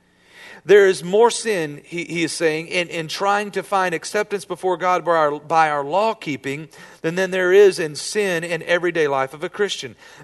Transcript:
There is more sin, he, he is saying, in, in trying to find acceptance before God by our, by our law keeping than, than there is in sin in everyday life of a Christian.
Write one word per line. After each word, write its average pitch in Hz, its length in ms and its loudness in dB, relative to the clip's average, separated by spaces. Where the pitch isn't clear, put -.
There 202 200 8
is 180 160 2
more 214 300 4
sin, 160 540 -4
he, 170 180 -10
he 165 220 -4
is 151 80 -6
saying, 160 340 -2
in, 175 220 -4
in 165 180 -8
trying 202 440 -2
to 180 120 -6
find 185 320 -2
acceptance 208 480 -4
before 180 320 -4
God 175 300 -2
by 170 100 2
our, 147 240 2
by 160 300 2
our 147 160 -2
law 202 280 0
keeping 143 540 -8
than, 165 140 -4
than 190 160 -2
there 185 220 2
is 190 260 8
in 151 160 -4
sin 185 480 -2
in 165 200 -4
everyday 170 440 0
life 135 260 -2
of 151 120 -10
a 175 40 -8
Christian. 139 460 -6